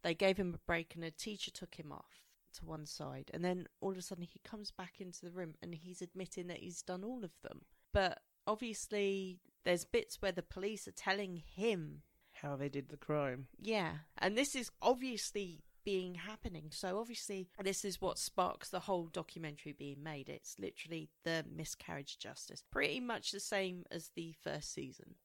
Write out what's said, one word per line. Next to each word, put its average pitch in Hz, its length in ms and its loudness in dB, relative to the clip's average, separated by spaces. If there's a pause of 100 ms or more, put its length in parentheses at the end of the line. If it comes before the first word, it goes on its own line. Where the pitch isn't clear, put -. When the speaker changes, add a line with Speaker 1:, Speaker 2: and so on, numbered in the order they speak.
Speaker 1:
they 170 100 4
gave 190 260 8
him 180 140 4
a 160 140 -6
break 165 300 2
and 165 80 -4
a 160 80 -4
teacher - 400 -6
took - 240 -12
him 151 160 -8
off - 320 -14 (300)
to - 100 -10
one 160 200 -4
side, 139 480 -6
and 170 120 0
then 180 240 2 (120)
all 190 120 0
of 185 60 -4
a 180 40 -8
sudden 175 220 -6
he - 180 -16
comes 208 300 -8
back - 280 -10
into 180 240 -10
the 175 60 -8
room 170 320 -4
and 170 140 -6
he's 180 260 -10
admitting 180 460 -6
that 170 100 -4
he's 175 240 -8
done 180 220 -4
all 247 180 -4
of 180 80 -6 (140)
them. - 160 -8 (320)
But 190 260 8 (300)
obviously 202 920 2 (260)
there's 175 200 6
bits - 360 2
where 190 120 2
the 175 100 0
police 202 460 -4
are 180 40 -12
telling 196 440 0
him 165 680 0 (380)
Speaker 2:
how 143 160 -2
they 139 120 0
did 139 200 -2
the 147 80 -12
crime. 139 500 0 (100)
Speaker 1:
Yeah, 175 420 2 (200)
and 208 180 4
this 277 200 4
is 240 160 -2 (100)
obviously 208 800 2 (220)
being 185 300 2
happening, 175 560 -6
so 190 300 0
obviously 208 480 -4 (120)
this 196 240 4
is 190 160 0
what 190 160 4
sparks - 540 4
the 185 80 0
whole 175 280 2
documentary 160 680 -6
being 139 280 -8
made. 147 280 -6
It's - 280 -10
literally 160 520 -4 (160)
the 165 280 4
miscarriage 160 600 -4
of - 80 -10
justice, - 500 -10
pretty - 300 4
much 240 320 -2
the 196 80 -4
same 185 500 0
as 165 240 -6
the 165 160 -6 (140)
first 147 280 -2
season. - 520 -8